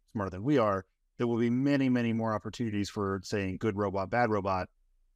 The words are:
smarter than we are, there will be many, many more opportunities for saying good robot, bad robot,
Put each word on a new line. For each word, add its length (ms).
smarter 180
than 140
we 140
are, 260
there 100
will 120
be 120
many, 380
many 240
more 220
opportunities 560
for 340
saying 320
good 200
robot, 340
bad 200
robot, 380